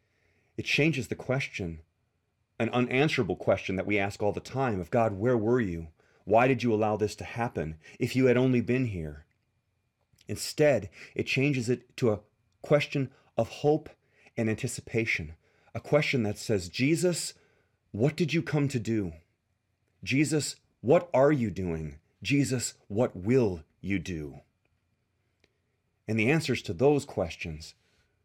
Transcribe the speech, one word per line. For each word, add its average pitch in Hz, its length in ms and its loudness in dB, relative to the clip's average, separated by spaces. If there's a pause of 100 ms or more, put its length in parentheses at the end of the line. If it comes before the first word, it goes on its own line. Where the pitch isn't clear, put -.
(600)
It 110 60 -8
changes 143 420 0
the - 80 -8
question, 95 680 -6 (760)
an 113 120 -2
unanswerable 123 640 0
question 98 400 0
that 95 100 -4
we 104 100 2
ask 101 240 -2
all 104 120 2
the 87 80 -8
time 120 400 -4
of, 85 100 -10
"God, 113 220 2
where 117 260 2
were 117 220 2
you? 85 280 -4 (360)
Why 113 240 6
did 120 160 2
you 117 100 2
allow 107 220 2
this 101 200 -2
to 92 80 -14
happen 90 540 -6 (220)
if 123 160 -4
you 131 100 6
had 123 100 6
only 127 240 4
been 127 260 0
here?" 78 380 -8 (1000)
Instead, 127 640 2 (240)
it - 140 -4
changes 131 400 0
it - 300 -4
to 123 120 4
a 104 100 0 (400)
question 143 500 0 (260)
of 117 120 2
hope 151 400 0 (480)
and 113 140 0
anticipation, 110 880 -4 (400)
a 113 40 -8
question 143 440 0
that 104 140 -4
says, 95 300 -2
"Jesus, 156 640 0 (580)
what 135 240 0
did 175 160 0
you 165 100 0
come 147 240 0
to 135 140 -4
do? 104 320 -2 (920)
Jesus, 139 540 0 (240)
what 127 340 4
are 135 180 6
you 120 180 0
doing? 80 500 -6 (200)
Jesus, 131 540 0 (140)
what 110 260 0
will 98 480 2 (180)
you 95 200 -2
do?" 76 400 -8 (1700)
And 110 100 2
the 110 120 4
answers 151 320 0
to - 100 -8
those 135 320 2
questions 80 720 -8 (500)